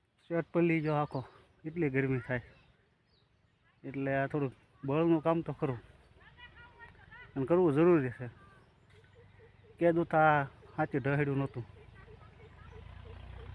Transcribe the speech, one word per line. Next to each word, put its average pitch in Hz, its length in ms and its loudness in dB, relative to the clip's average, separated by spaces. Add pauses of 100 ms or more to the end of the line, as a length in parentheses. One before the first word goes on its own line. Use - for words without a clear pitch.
(260)
શર્ટ 170 260 -4
પલળી 170 320 2
ગયો 151 160 0
આખો, 143 200 -4 (460)
એટલી 160 280 -2
ગરમી 135 340 0
થાય. 123 160 -4 (1400)
એટલે 135 280 -6 (100)
આ 135 100 -2
થોડુંક 139 240 -4 (320)
બળનું 160 400 2
કામ 165 200 2
તો 147 140 -8
ખરું 131 200 -4 (1500)
અને 139 120 -4
કરવું 170 300 4
જરૂરી 156 420 4
છે. 123 80 -10 (1500)
કે 170 80 2 (100)
દૂધ 170 260 -2
આ 147 260 4 (280)
હાથે 156 220 -2
ઢહેડ્યું 139 440 -2
નહોતું, 127 220 -10 (1900)